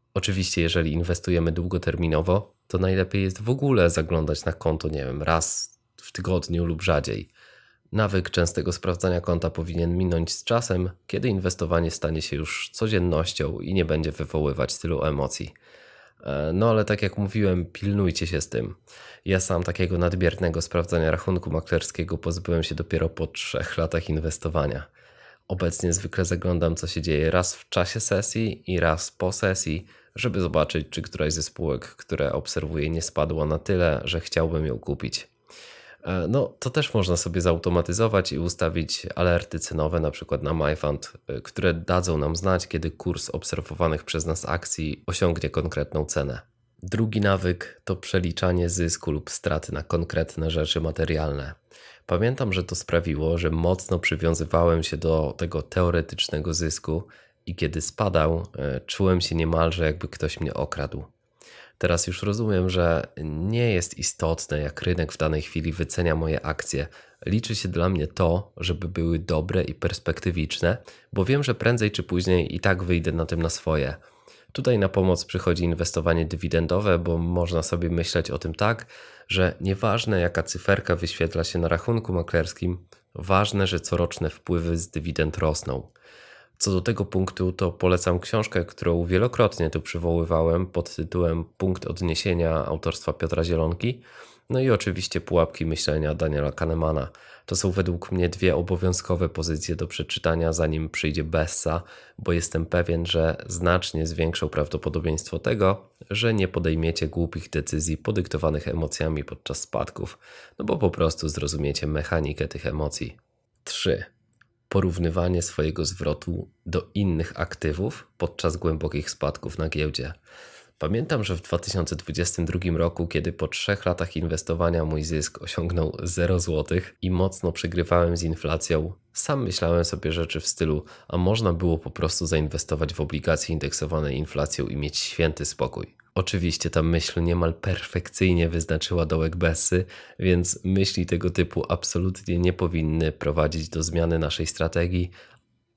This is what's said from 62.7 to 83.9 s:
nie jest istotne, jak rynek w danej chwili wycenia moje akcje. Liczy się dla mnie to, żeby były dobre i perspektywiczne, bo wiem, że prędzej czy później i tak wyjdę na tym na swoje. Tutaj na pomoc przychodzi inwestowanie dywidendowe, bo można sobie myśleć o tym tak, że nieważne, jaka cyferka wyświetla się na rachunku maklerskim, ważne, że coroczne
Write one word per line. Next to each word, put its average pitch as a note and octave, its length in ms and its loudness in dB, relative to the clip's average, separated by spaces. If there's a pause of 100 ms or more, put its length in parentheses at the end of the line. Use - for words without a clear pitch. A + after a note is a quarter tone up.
nie G2+ 500 0
jest F2 240 0
istotne, - 640 -2
jak D2 220 -4
rynek E2+ 320 0
w - 40 -12
danej D#2 240 2
chwili D#2+ 320 -4
wycenia E2 420 0
moje D#2+ 300 -2
akcje. D2+ 420 -4 (380)
Liczy A2 300 0
się G2 140 -4
dla F2 200 2
mnie D#2 180 0
to, F2 500 0
żeby F2 300 -4
były E2 320 0
dobre E2 440 0
i C2 100 -4
perspektywiczne, - 1040 0 (360)
bo G2 120 2
wiem, C#3 180 2
że B2+ 120 0
prędzej A#2 360 2
czy - 120 -2
później F2+ 520 2
i - 40 -4
tak F#2+ 240 2
wyjdę F2 280 2
na E2 140 0
tym E2 160 -2
na E2 80 2
swoje. D2 460 0 (560)
Tutaj B2 280 2
na F#2+ 100 4
pomoc F#2 360 4
przychodzi F2 380 0
inwestowanie E2+ 600 2
dywidendowe, E2+ 760 2
bo E2+ 180 0
można E2+ 460 0
sobie E2+ 260 -2
myśleć E2 420 0
o C2 80 -4
tym D#2+ 160 -6
tak, A2 300 0 (420)
że F#2 340 2
nieważne, G2+ 580 0
jaka E2+ 240 2
cyferka - 520 0
wyświetla E2 480 0
się E2+ 160 -2
na E2+ 80 2
rachunku F#2+ 460 0
maklerskim, F2+ 720 -2 (280)
ważne, F#2+ 520 2
że F2+ 120 0
coroczne E2+ 500 0